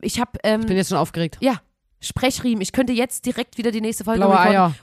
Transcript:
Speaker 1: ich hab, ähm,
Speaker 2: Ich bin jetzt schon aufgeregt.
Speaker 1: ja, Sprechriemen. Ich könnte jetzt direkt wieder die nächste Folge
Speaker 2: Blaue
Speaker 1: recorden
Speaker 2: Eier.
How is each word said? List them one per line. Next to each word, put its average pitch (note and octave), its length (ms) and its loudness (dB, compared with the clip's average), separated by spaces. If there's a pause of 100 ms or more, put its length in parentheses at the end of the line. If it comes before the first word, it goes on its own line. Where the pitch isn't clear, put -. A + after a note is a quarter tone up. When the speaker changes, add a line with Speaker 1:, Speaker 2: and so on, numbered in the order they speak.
Speaker 1:
ich - 180 -4
hab, - 240 -4
ähm, A3 160 2
Speaker 2:
Ich A3 60 -4
bin F#3+ 100 0
jetzt F#3+ 140 0
schon F3+ 80 0
aufgeregt. D#3+ 420 -4
Speaker 1:
ja, B3 220 0 (380)
Sprechriemen. B3 600 -2
Ich F#3+ 120 -6
könnte C4 200 0
jetzt A#3+ 320 -2
direkt B3 320 -6
wieder A#3 140 -2
die A3 100 -4
nächste A3 240 -6
Folge G#3+ 160 0
Speaker 2:
Blaue G3 140 6
Speaker 1:
recorden F#3 200 6
Speaker 2:
Eier. F3+ 280 4